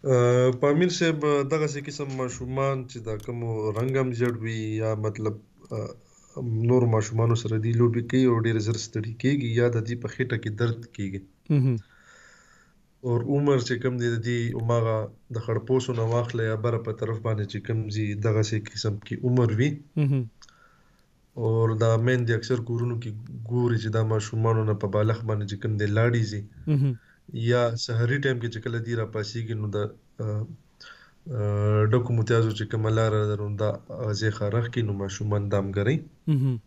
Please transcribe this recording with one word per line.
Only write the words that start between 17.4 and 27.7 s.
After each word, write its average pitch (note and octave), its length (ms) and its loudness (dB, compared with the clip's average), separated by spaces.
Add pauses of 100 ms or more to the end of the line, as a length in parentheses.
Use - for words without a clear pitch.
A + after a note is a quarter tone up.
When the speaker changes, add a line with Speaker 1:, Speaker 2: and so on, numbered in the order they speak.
Speaker 1:
چې G2+ 220 -8
کوم A2 220 -2
ځي، G#2 260 -4
دغسې G#2+ 420 0 (180)
قسم G#2 240 -4
کې - 260 -8
عمر B2 280 4
وي. D3 260 0 (180)
Speaker 2:
مهم. C3+ 340 0 (1040)
Speaker 1:
اور A2+ 420 2
دا A2+ 200 6
میندې A#2+ 340 2
اکثر A#2 260 0
کورونو A#2 440 -4
کې A#2 100 -10 (380)
ګوري A#2+ 300 2
چې G#2+ 100 -2
دا A2 140 2
ماشومانو A2 600 0
نه G#2+ 100 2
په G2+ 140 -2
بالښت G#2+ 360 2
باندې G#2 220 -2
چې G2+ 160 -6
کوم A2 140 -2
دی، G#2 100 0
لاړې A2+ 360 2
ځي. G#2+ 200 -4 (260)
Speaker 2:
مهم. C#3 300 2 (340)
Speaker 1:
یا A#2 440 2